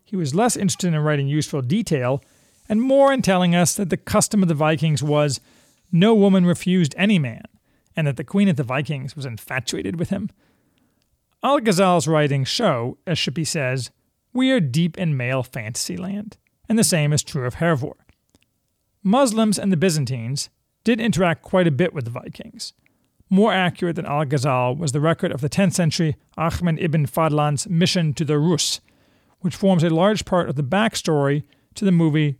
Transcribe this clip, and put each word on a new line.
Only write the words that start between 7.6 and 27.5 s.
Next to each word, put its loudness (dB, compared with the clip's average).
and 0
that -2
the -8
queen 2
of 2
the -2
Vikings -6
was -10
infatuated -6
with -4
him. -4
Al-Ghazal's 2
writings 0
show, -2
as -2
Shippey -4
says, -4
"We 0
are 2
deep 0
in -2
male -2
fantasy -8
land," -10
and 0
the 4
same 0
is 0
true -8
of -6
Hervor. -2
Muslims 2
and -2
the 2
Byzantines -2
did 0
interact 0
quite 0
a 2
bit 0
with -6
the -8
Vikings. -14
More 4
accurate 0
than -8
Al-Ghazal 0
was -4
the -2
record 0
of -6
the -4
tenth 0
century 0
Ahmed -2
ibn 0
Fadlan's 0